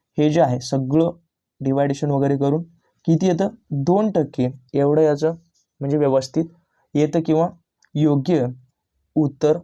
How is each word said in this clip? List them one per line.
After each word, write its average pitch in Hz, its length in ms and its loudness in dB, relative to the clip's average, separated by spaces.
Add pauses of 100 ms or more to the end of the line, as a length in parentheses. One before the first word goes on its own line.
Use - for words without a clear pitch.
(180)
हे 151 120 2
जे 160 120 2
आहे 127 180 0
सगळं 139 520 0 (500)
डिवायडेशन 139 500 -2
वगैरे 139 260 0
करून 139 260 -2 (440)
किती 165 200 2
येतं, 185 220 0 (200)
दोन 170 420 0
टक्के 143 360 -2 (260)
एवढं 143 280 2
याचं 151 320 0 (480)
म्हणजे 143 160 -2
व्यवस्थित 139 480 0 (480)
येतं 151 280 0
किंवा 160 260 0 (480)
योग्य 147 500 0 (720)
उत्तर 151 480 0